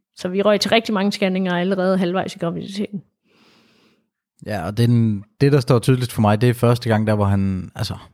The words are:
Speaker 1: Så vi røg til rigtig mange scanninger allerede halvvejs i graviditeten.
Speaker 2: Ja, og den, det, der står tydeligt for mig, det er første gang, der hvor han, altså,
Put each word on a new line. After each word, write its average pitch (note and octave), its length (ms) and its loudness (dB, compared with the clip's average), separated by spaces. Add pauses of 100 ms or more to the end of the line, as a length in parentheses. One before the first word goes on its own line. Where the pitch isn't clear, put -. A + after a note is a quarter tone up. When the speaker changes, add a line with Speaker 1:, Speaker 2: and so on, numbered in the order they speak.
(160)
Speaker 1:
Så - 120 -6
vi G3 140 -2
røg G#3 180 4
til - 100 -4
rigtig A3+ 240 0
mange G3 180 0
scanninger F#3 420 -2
allerede F#3 440 0
halvvejs F#3 380 -2
i - 20 -20
graviditeten. F3+ 640 -8 (1400)
Speaker 2:
Ja, G2 200 -6
og G#2 100 -8
den, A2+ 480 2 (160)
det, C#3 120 4
der C#3+ 80 4
står B2 180 2
tydeligt B2 340 0
for - 80 -2
mig, G#2 200 4
det B2 80 4
er A#2 60 2
første A#2+ 340 0
gang, G#2+ 180 2
der G#2+ 80 2
hvor G#2 100 2
han, G2 500 0
altså, G2 220 -8 (180)